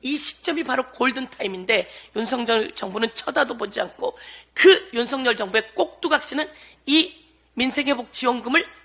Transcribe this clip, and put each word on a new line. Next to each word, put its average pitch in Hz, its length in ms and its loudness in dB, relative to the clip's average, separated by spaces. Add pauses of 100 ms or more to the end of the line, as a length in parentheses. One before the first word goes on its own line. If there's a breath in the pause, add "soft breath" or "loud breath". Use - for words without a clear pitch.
이 269 120 -4
시점이 320 480 -4
바로 254 280 -4
골든타임인데 220 960 -2 (260 loud breath)
윤석열 226 600 0
정부는 214 400 -4
쳐다도 247 420 -2
보지 214 240 -6
않고 - 340 -6 (380 loud breath)
그 - 400 6
윤석열 240 420 0
정부의 214 380 -2
꼭두각시는 302 720 -2 (380 loud breath)
이 311 300 4 (400)
민생회복지원금을 254 1080 0 (220)